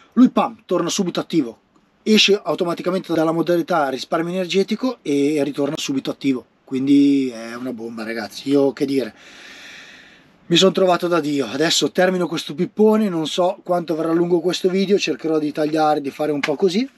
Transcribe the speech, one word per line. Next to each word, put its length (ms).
lui 160
pam, 380
torna 240
subito 300
attivo, 380
esce 420
automaticamente 680
dalla 180
modalità 560
risparmio 460
energetico 640
e 420
ritorna 360
subito 320
attivo. 340
Quindi 680
è 240
una 180
bomba, 320
ragazzi, 460
io 240
che 100
dire. 300
Mi 80
sono 160
trovato 360
da 100
Dio. 280
Adesso 460
termino 340
questo 280
pippone, 540
non 180
so 380
quanto 320
verrà 160
lungo 280
questo 280
video, 300
cercherò 400
di 120
tagliare, 520
di 80
fare 200
un 100
po' 160
così 300